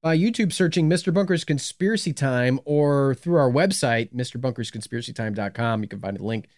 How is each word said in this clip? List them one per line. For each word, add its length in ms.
by 160
YouTube 340
searching 360
Mister 240
Bunker's 320
Conspiracy 680
Time 520
or 500
through 220
our 140
website, 640
Mister 260
Bunker's 340
Conspiracy 400
Time 220
dot 200
com. 280
You 60
can 120
find 180
a 60
link 340